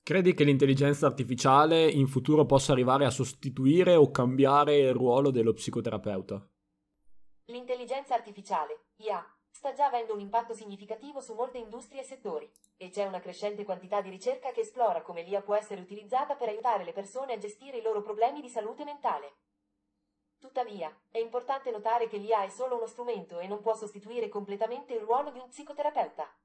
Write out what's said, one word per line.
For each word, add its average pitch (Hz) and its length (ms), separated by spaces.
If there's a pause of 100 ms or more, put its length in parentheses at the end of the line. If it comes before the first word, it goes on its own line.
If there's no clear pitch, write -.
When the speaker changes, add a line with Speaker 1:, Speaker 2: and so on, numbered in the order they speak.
Speaker 1:
Credi 180 340
che 151 100
l'intelligenza 143 640
artificiale 143 840
in 139 160
futuro 139 400
possa 139 240
arrivare 131 340
a 131 60
sostituire 135 880
o 143 160
cambiare 135 640
il 135 160
ruolo 127 400
dello 113 200
psicoterapeuta? 104 960 (1000)
Speaker 2:
L'intelligenza 247 680
artificiale, 196 840
I 214 120
A, 180 260 (140)
sta - 220
già 277 140
avendo 233 280
un 208 60
impatto 233 340
significativo 214 680
su 233 140
molte 247 240
industrie 247 440
e - 20
settori, 196 440 (280)
e 185 140
c'è 202 140
una 185 140
crescente 202 460
quantità 190 360
di 190 100
ricerca 262 420
che - 80
esplora 233 420
come 170 200
l'I 180 120
A 196 80
può 202 140
essere 208 240
utilizzata 226 560
per 240 140
aiutare 220 340
le 170 80
persone 247 400
a 226 60
gestire 233 400
i 226 40
loro 214 200
problemi 220 380
di 254 80
salute 240 360
mentale. 208 540 (1000)
Tuttavia, 220 580 (140)
è 226 80
importante 247 540
notare 226 340
che 220 120
l'I 208 140
A 208 120
è 190 40
solo 247 280
uno 226 100
strumento 220 540
e 185 80
non 208 120
può 220 140
sostituire 214 540
completamente 214 680
il 226 60
ruolo 247 320
di 247 80
un 247 80
psicoterapeuta. 285 840 (120)